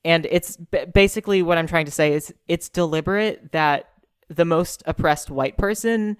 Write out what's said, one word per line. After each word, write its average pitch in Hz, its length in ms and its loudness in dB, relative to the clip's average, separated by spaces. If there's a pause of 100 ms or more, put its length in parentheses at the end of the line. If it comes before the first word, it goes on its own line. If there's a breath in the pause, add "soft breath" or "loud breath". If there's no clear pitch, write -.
and 165 260 2
it's - 280 -2
b-, 170 360 -4
basically 196 500 2
what 170 140 2
I'm 165 100 -2
trying 160 180 0
to 147 60 -12
say 151 220 2
is 151 200 -4 (140)
it's 170 200 -2
deliberate 175 840 -2
that 147 380 0 (380)
the 165 180 2
most 170 400 0
oppressed 156 440 0
white 135 280 -2
person 214 640 -2